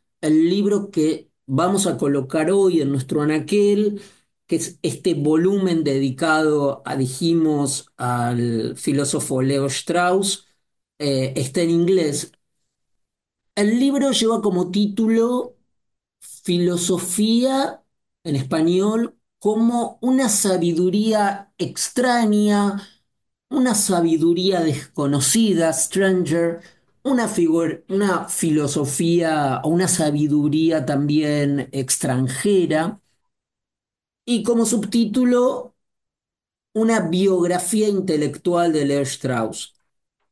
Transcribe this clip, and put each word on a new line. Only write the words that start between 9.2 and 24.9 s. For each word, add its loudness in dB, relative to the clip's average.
Leo 0
Strauss, -2
eh, -2
está -2
en 0
inglés. 0
El 2
libro 2
lleva 0
como 0
título 0
Filosofía, -2
en -4
español, 0
como 0
una 2
sabiduría 0
extraña, 0
una 2
sabiduría 0
desconocida, 0